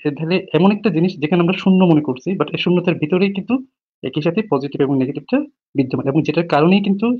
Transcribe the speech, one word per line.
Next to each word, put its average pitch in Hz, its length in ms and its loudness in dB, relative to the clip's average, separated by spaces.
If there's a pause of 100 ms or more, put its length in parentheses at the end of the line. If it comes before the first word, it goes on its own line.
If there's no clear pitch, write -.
(100)
তাহলে 160 260 -4 (160)
এমন 165 180 4
একটা 214 200 -2
জিনিস 175 280 0
যেখানে 151 220 0
আমরা 175 180 0
শূন্য 190 260 4
মনে 156 180 6
করছি, 127 280 -6
but 185 200 -2
এই 165 100 -8
শূন্যতার 175 360 0
ভিতরেই 180 380 0
কিন্তু 196 200 -4 (480)
একই 139 200 -4
সাথে 165 260 0
পজিটিভ 143 320 -4
এবং 139 160 0
নেগেটিভটা 143 420 -2 (360)
বিদ্যমান, 127 320 -2
এবং 139 160 2
যেটার 165 240 -2
কারণেই 170 360 4
কিন্তু 202 240 0 (140)